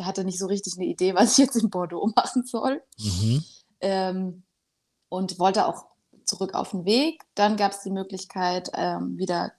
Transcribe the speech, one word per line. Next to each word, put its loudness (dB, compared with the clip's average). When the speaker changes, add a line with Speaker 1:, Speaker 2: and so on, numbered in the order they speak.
Speaker 1:
hatte -4
nicht -6
so -4
richtig -4
eine -4
Idee, 0
<laughs> -4
was 6
ich 6
jetzt 6
in 2
Bordeaux -2
<laughs> -20
machen 2
soll. -4
Speaker 2:
Mhm. 0
Speaker 1:
Ähm, -2
und -4
wollte 2
auch -4
zurück 0
auf -4
den -4
Weg. 2
Dann 4
gab's 0
die -6
Möglichkeit, -4
ähm, -2
wieder -2